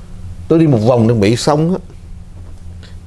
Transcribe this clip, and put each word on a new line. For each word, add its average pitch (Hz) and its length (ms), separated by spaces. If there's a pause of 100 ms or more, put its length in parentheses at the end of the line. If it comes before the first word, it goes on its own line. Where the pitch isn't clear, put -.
(480)
Tôi 160 100
đi 165 80
một 139 120
vòng 113 280
nước 120 80
Mỹ 110 220
xong 156 360
á, 190 60 (1300)